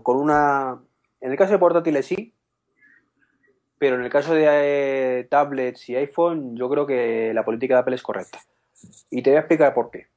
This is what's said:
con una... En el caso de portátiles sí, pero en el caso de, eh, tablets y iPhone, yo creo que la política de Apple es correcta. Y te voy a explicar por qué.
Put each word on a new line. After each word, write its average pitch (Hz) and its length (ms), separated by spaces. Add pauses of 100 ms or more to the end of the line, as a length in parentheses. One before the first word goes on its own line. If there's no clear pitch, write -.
con 127 160
una... 143 640 (420)
En 131 100
el 143 60
caso 190 140
de 202 80
portátiles 165 480
sí, - 260 (1400)
pero 135 200
en 123 60
el 123 60
caso 143 240
de, 156 140 (720)
eh, 127 60
tablets 135 640
y 120 80
iPhone, 147 600
yo 123 120
creo 143 180
que 113 460
la 113 120
política 127 300
de 127 60
Apple 127 140
es 123 60
correcta. - 380 (720)
Y 123 100
te 127 80
voy 143 80
a 156 40
explicar 156 320
por 113 180
qué. - 260